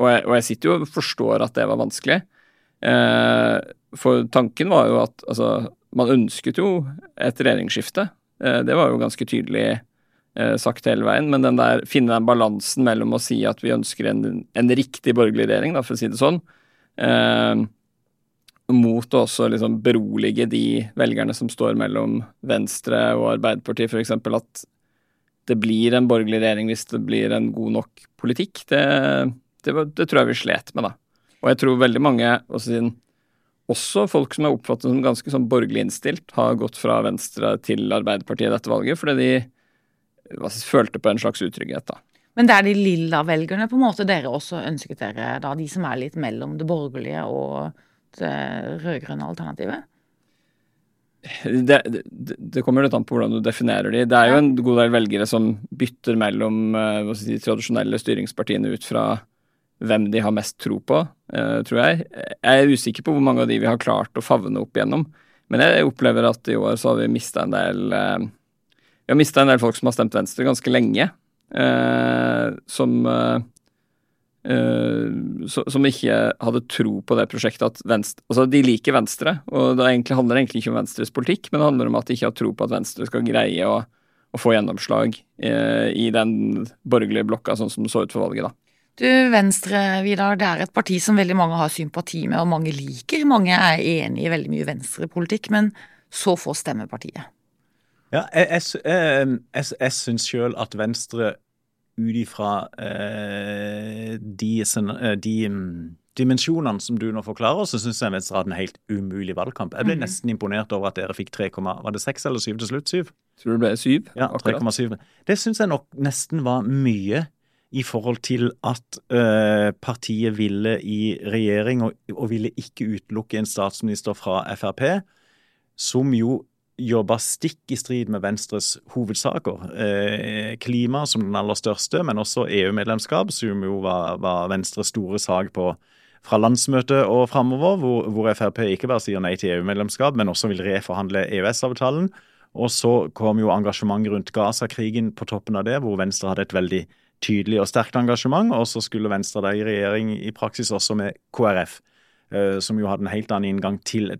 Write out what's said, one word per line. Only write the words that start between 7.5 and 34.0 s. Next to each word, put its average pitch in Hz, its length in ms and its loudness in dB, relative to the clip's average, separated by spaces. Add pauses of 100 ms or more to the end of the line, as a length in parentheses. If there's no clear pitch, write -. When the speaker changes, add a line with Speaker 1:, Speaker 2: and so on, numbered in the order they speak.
Speaker 1:
Eh, 123 240 2
det 135 80 4
var 139 160 4
jo 117 80 0
ganske 113 240 -2
tydelig, 110 400 -2 (720)
eh, 113 240 0
sagt - 260 -2
hele 110 220 2
veien, 147 240 2
men 131 140 4
den 123 100 4
der, 120 320 4
finne 123 240 4
den 113 160 2
balansen 117 560 2
mellom 113 320 2
å 117 80 -2
si 113 240 -2
at 110 160 -4
vi 120 80 2
ønsker 110 400 -2
en, 107 400 -4
en 123 240 4
riktig 131 400 0
borgerlig 110 320 4
regjering, 107 300 2
da, - 20 0
for 120 160 -4
å 101 80 -4
si 107 80 -2
det 110 80 -4
sånn, 160 220 2 (580)
eh, 117 640 2 (1040)
mot 120 480 4
å 120 80 6
også 117 240 0
liksom 113 320 0
berolige 107 720 2
de 113 100 0 (380)
velgerne 113 320 0
som 117 160 -6
står 117 320 0
mellom 110 380 -2 (260)
Venstre 117 540 -2 (180)
og 113 220 0
Arbeiderpartiet, 113 500 -2
for 113 140 -2
eksempel, 113 340 -2
at - 300 -8 (840)
det 123 80 2
blir 113 400 2
en 127 140 4
borgerlig 110 320 2
regjering 110 260 0
hvis 113 240 -6
det 117 160 -4
blir 110 240 0
en 113 240 0
god 110 220 -2
nok - 260 -10 (160)
politikk, 123 480 -4
det, 143 160 4 (800)
det 143 80 0
var, 151 160 0
det 160 240 0
tror 143 80 6
jeg 120 140 2
vi - 100 -6
slet - 320 -2
med, 113 80 -2
da. 98 80 -4 (480)
Og 123 80 2
jeg 127 140 4
tror 127 180 4
veldig 127 240 4
mange, 120 300 4 (180)
også 117 220 -4
siden, 117 180 0 (800)
også - 360 0